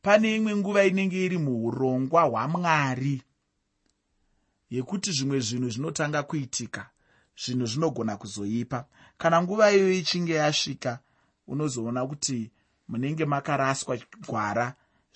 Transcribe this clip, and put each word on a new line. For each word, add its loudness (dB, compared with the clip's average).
Pane 6
imwe 0
nguva 4
inenge 2
iri 0
muurongwa 2
hwaMwari 0
yekuti -4
zvimwe -2
zvinhu -4
zvinotanga -4
kuitika, -8
zvinhu -2
zvinogona -2
kuzoipa. -6
Kana 4
nguva 6
iyoyo 6
ichinge -2
yasvika, -2
unozoona -4
kuti -6
munenge -2
makaraswa 0
gwara -2